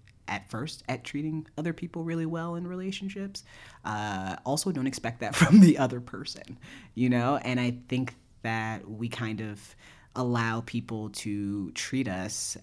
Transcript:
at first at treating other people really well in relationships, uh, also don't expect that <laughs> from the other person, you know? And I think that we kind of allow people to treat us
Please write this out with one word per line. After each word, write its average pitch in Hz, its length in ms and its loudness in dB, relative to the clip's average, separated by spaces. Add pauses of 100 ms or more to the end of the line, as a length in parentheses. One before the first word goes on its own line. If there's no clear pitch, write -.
(280)
at 101 220 -8
first 127 380 -8
at 127 160 -6
treating 156 420 -6 (120)
other 165 160 -2
people 170 300 -8
really 165 220 -2
well 165 280 -4
in 175 120 -6
relationships, 196 800 -8 (400)
uh, 95 520 -4 (100)
also 151 260 0
don't 135 140 -2
expect 120 340 -4
that 110 160 -4
<laughs> - 60 4
from 165 180 12
the 165 160 12
other 127 240 0
person, - 580 -12 (360)
you 123 160 4
know? 123 340 4
And 123 160 0
I 123 160 0 (120)
think 127 260 -2 (280)
that 110 460 -4
we 113 200 -6
kind 110 340 -6
of 104 340 -12 (400)
allow 117 460 0
people 110 480 -6
to 101 640 -4
treat 131 360 -4
us 92 540 -6